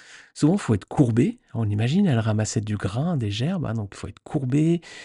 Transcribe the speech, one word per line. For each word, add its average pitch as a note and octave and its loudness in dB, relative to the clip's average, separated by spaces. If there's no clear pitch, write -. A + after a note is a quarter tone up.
Souvent, E3 4
faut - 2
être F#2+ -2
courbé. B2+ 2
On A2+ -2
imagine, B2 2
elle C3 4
ramassait A2 0
du G#2+ -4
grain, C#3 -2
des A2 -2
gerbes, C3+ -4
hein, A2 -4
donc G#2+ -6
il - -18
faut - -12
être - -16
courbé. D3+ 0